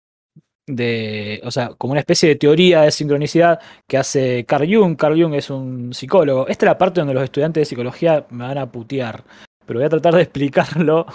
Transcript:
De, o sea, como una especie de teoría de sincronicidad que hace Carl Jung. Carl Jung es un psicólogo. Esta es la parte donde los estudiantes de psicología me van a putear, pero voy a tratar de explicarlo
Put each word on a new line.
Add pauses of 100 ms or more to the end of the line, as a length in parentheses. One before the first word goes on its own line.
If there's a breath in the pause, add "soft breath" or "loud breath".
(680)
De,
o
sea,
como
una
especie
de
teoría
de
sincronicidad (280 loud breath)
que
hace
Carl
Jung.
Carl
Jung
es
un
psicólogo.
Esta
es
la
parte
donde
los
estudiantes
de
psicología
me
van
a
putear, (420 loud breath)
pero
voy
a
tratar
de
explicarlo